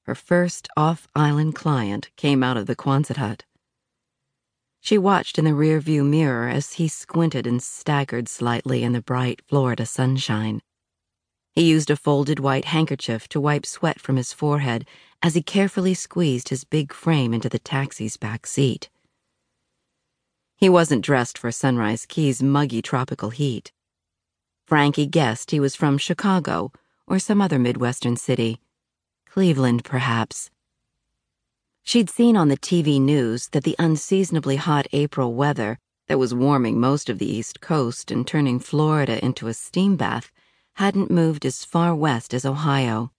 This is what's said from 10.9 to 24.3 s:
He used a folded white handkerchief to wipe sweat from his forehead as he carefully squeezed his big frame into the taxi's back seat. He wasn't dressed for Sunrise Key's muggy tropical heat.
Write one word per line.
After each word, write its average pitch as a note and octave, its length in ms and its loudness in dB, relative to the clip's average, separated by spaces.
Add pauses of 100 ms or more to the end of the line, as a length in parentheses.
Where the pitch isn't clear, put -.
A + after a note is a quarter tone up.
He E3 160 4
used D#3 200 2
a D3 60 4
folded C#3+ 460 0
white C3+ 240 0
handkerchief D3 640 -2
to D#3 100 -4
wipe D3 260 0
sweat - 360 -4
from - 160 0
his B2+ 160 -4
forehead C#3+ 520 -2 (380)
as E3 120 0
he E3+ 60 2
carefully F#3+ 520 0
squeezed D3 560 -2
his C3 160 -6
big D3+ 260 -2
frame C3+ 420 0
into A#2 140 -2
the A#2 120 -2
taxi's C3+ 580 -6
back A2+ 280 -8
seat. - 440 -2 (1700)
He G3 100 6
wasn't E3 380 6
dressed B2+ 320 0
for A#2 160 -6
Sunrise A#2 520 0
Key's C3+ 380 0
muggy C#3 380 2
tropical - 480 -4
heat. B2+ 420 -4 (920)